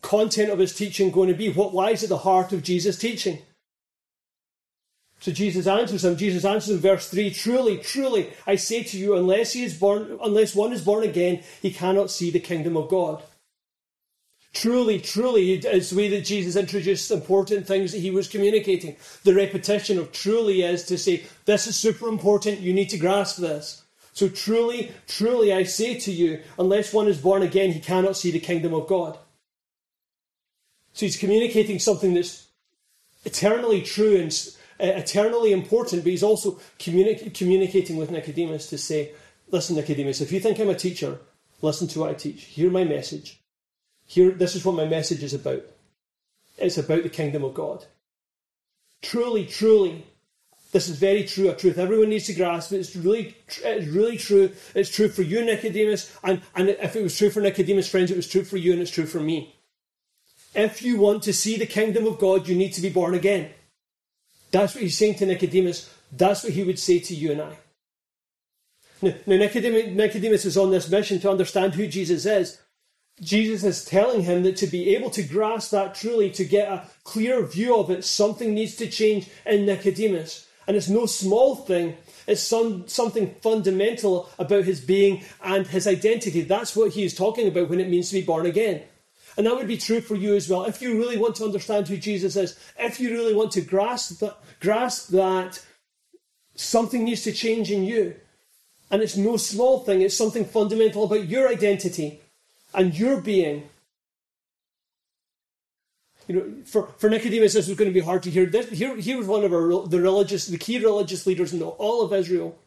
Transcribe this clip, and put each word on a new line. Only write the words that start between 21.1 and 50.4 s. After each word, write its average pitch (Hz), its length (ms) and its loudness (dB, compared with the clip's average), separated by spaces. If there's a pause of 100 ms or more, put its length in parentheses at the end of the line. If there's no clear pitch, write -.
"This 208 200 4
is 214 100 -6
super 220 320 0
important, 202 540 0
you 180 100 -2
need 190 180 0
to 196 100 -6
grasp 185 380 0
this." 156 440 -6 (320)
So 196 160 2
"truly, 233 640 -2 (160)
truly, 226 440 2
I 185 120 2
say 226 380 -2
to 202 100 -6
you, 165 300 0 (180)
unless 196 340 2
one 214 140 2
is 190 100 2
born 190 240 2
again, 185 300 2
he 160 80 -4
cannot 185 360 0
see 180 140 -2
the 165 100 -2
kingdom 165 360 -4
of 156 100 -2
God." 165 320 -2 (1800)
So - 120 -4
he's - 120 -2
communicating 214 600 2
something 180 380 2
that's - 320 -4 (760)
eternally 220 600 2
true 208 320 2
and 160 160 2
s-, - 260 -8 (220)
uh, 185 60 0
eternally 208 680 2
important, 185 500 0
but 160 80 2
he's 180 140 0
also 208 360 0 (200)
communi-, 190 560 0
communicating 185 600 2
with 160 120 -4
Nicodemus 156 600 -6
to 143 80 -8
say, 151 320 -4 (380)
Listen, 175 260 -2
Nicodemus, 143 460 -2
if 143 100 -4
you 190 80 0
think 208 200 0
I'm 214 100 2
a 180 60 0
teacher, 151 440 -6 (420)
listen 156 280 -2
to - 100 -6
what 156 100 -2
I 147 40 -6
teach. - 300 -10
Hear 165 260 0
my 185 140 2
message. 147 560 -6 (680)
Hear, 185 260 6
this 185 240 -2
is 180 100 -6
what 185 100 0
my 156 100 0
message 160 380 -2
is 139 100 -8
about. 135 300 -6 (920)
It's 180 200 -2
about 160 260 0
the 165 60 -4
kingdom 147 340 -6
of 135 100 -6
God. - 320 -8 (1160)
Truly, 233 440 -2
truly, 196 600 4 (640)